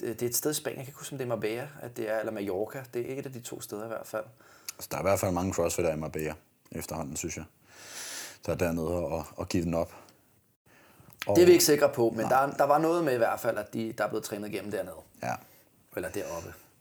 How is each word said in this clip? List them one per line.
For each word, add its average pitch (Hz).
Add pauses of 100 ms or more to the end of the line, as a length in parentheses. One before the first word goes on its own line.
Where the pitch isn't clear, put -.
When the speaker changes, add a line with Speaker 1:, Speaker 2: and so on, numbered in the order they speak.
Speaker 1:
øh, -
det 110
er 120
et 120
sted -
i 151
Spanien, -
jeg 135
kan 131
ikke -
huske, -
om 139
det 131
er 123
Marbella, 117 (140)
at 123
det 110
er, 110
eller 110
Mallorca. 101 (120)
Det 120
er 135
et 135
af 135
de 120
to -
steder 107
i 117
hvert -
fald. 110 (520)
Speaker 2:
Altså, -
der -
er 71
i -
hvert 95
fald 95
mange 90
crossfitter 85
i 76
Marbella 78 (380)
efterhånden, 78
synes 82
jeg, 80 (1000)
der 85
er 78
dernede 85 (200)
og, 80 (120)
og 87
give 87
den 85
op. 82 (1300)
Og 104
Speaker 1:
Det 170
er 180
vi 180
ikke 165
sikre 147
på, 120
men 110
Speaker 2:
Nej. 131
Speaker 1:
der, 143
der 143
var 143
noget 165
med 135
i -
hvert 101
fald, 110
at 104
de, 113
der 107
er 107
blevet 107
trænet 104
igennem 101
dernede. 95 (280)
Speaker 2:
Ja. 60 (640)
Speaker 1:
Eller 87
deroppe. 85 (260)